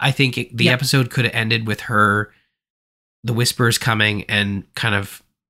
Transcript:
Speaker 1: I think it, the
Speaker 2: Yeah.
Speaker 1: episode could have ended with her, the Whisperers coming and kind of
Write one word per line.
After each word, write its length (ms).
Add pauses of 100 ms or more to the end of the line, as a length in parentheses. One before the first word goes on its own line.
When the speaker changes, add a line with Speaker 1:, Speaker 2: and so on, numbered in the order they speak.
Speaker 1:
I 100
think 280
it, 180
the 80
Speaker 2:
Yeah. 80
Speaker 1:
episode 380
could 160
have 80
ended 320
with 160
her, 500 (920)
the 120
Whisperers 420
coming 480
and 400 (100)
kind 200
of 280 (280)